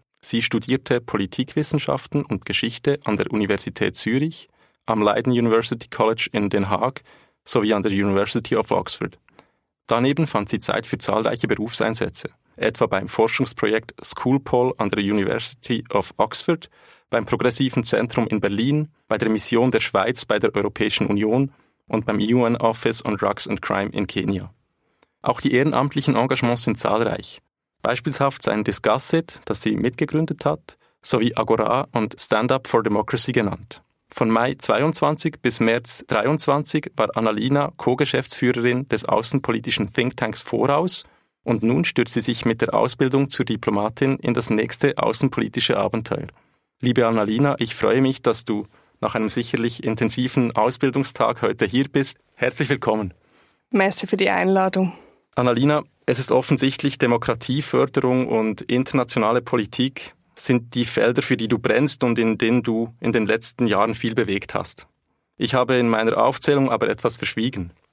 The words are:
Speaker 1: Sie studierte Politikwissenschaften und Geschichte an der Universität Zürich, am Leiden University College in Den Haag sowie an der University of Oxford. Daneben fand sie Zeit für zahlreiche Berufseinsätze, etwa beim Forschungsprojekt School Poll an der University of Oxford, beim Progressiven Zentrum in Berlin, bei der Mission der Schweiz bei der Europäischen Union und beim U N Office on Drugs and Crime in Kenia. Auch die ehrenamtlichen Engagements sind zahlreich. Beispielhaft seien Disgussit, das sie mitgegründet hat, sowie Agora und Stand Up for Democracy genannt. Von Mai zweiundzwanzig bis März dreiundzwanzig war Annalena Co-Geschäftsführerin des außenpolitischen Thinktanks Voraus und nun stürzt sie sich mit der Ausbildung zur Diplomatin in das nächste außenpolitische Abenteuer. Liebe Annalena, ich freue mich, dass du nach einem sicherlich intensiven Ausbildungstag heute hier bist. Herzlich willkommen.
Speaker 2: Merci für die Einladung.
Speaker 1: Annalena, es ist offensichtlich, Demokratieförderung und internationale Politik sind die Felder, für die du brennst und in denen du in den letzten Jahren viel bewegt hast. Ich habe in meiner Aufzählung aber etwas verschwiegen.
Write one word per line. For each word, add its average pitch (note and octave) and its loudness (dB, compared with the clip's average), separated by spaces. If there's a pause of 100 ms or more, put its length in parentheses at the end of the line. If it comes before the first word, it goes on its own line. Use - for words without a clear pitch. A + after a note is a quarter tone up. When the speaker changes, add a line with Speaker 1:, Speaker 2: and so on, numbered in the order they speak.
(200)
Speaker 1:
Sie A#2 -2
studierte A#2+ 0
Politikwissenschaften C#3+ -2
und - -6
Geschichte A#2 -2
an G#2+ -6
der G2 -2
Universität G2+ -2
Zürich, C3+ -2 (380)
am A2 0
Leiden G#2+ 2
University A#2 0
College A2+ 0
in G#2 0
Den G2 0
Haag G#2+ -2 (420)
sowie G#2+ 2
an G2+ 0
der G#2+ 0
University G2+ 0
of A2 0
Oxford. - -4 (680)
Daneben C3+ 2
fand G#2 -2
sie - -2
Zeit A2 -2
für - -6
zahlreiche A2 -2
Berufseinsätze, A2 -2 (260)
etwa A2 0
beim G2 -2
Forschungsprojekt A2+ 0 (100)
School - 0
Poll B2+ 2
an G#2 0
der G2+ -2
University G#2 -2
of - -2
Oxford, - -2 (400)
beim A2+ -2
Progressiven A#2+ 0
Zentrum A2+ 0
in G#2+ -2
Berlin, C3+ 0 (200)
bei A2 0
der A#2 0
Mission A2+ 2
der A2+ 2
Schweiz A2 0
bei G#2 0
der G#2 0
Europäischen G#2 -2
Union G#2+ 0 (340)
und A2 -4
beim G#2 0
U A#2 4
N A#2 2
Office A2+ 0
on G#2 -2
Drugs G2+ 0
and G2+ -4
Crime G2 -2
in G#2 -4
Kenia. F#2+ -4 (680)
Auch - -2
die - 0
ehrenamtlichen C#3 2
Engagements A#2+ 0
sind A2 0
zahlreich. G#2+ -2 (400)
Beispielhaft C3+ -2
seien G#2+ 0
Disgussit, A#2 0
das G#2 -4
sie A2 0
mitgegründet D3+ -2
hat, - -4 (240)
sowie A#2 2
Agora A2 2
und A2 0
Stand B2 2
Up C3 -2
for A2+ 4
Democracy G#2 0
genannt. G2+ -2 (280)
Von A#2 0
Mai A#2 2
zweiundzwanzig D3+ 0
bis A#2+ 0
März A#2 0
dreiundzwanzig C#3 0
war - 0
Annalena A2+ 0
Co-Geschäftsführerin B2 0
des A2 0
außenpolitischen A2+ 0
Thinktanks A#2+ -2
Voraus C#3 0 (380)
und A2+ 0
nun C3+ 2
stürzt - 0
sie A#2 0
sich - -2
mit A2+ 0
der - 0
Ausbildung C3 2
zur - -2
Diplomatin A2 0
in B2 0
das A#2 0
nächste A#2 0
außenpolitische A2+ 0
Abenteuer. A2 -2 (520)
Liebe A#2+ 4
Annalena, A2+ 2
ich A#2+ -4
freue A2 2
mich, C3 0
dass A2+ 0
du G#2 -4 (320)
nach A2+ -2
einem A2 -2
sicherlich A#2 -4
intensiven A#2 0
Ausbildungstag B2 0
heute G#2+ 0
hier B2 0
bist. - 0 (160)
Herzlich C3 -2
willkommen. G#2+ 0 (580)
Speaker 2:
Merci G3 2
für F#3+ -2
die F#3+ 2
Einladung. F#3+ 2 (420)
Speaker 1:
Annalena, B2+ 2 (240)
es B2 2
ist - 0
offensichtlich, C3 2
Demokratieförderung B2+ 0
und A2 0
internationale B2 0
Politik B2 -4 (220)
sind A#2+ 0
die A#2+ 0
Felder, A#2+ 2
für B2+ 0
die A#2 -2
du A2+ 0
brennst A#2+ 2
und A#2+ 2
in A2+ 2
denen A#2 2
du A#2 -2
in - -2
den A2 2
letzten A2+ -2
Jahren G#2 2
viel A2+ -4
bewegt G2 -2
hast. - -8 (480)
Ich C3 -4
habe B2+ 2
in A#2+ 4
meiner A2+ 2
Aufzählung C3+ 2
aber A2 0
etwas A2+ -2
verschwiegen. A2 -4 (220)